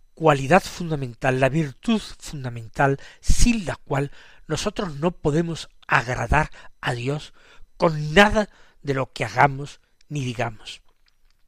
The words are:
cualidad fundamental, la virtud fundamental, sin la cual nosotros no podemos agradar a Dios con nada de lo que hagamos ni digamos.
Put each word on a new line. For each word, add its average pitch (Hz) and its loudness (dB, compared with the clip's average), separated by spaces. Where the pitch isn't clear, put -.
cualidad 147 4
fundamental, 135 -4
la 135 4
virtud 160 -2
fundamental, 131 -4
sin 226 6
la 127 -6
cual 139 -4
nosotros 170 -6
no 170 0
podemos 160 -2
agradar 123 0
a 139 -4
Dios 131 -6
con 151 0
nada 208 4
de 139 -4
lo 131 -4
que - -6
hagamos 135 0
ni 147 -6
digamos. 110 -8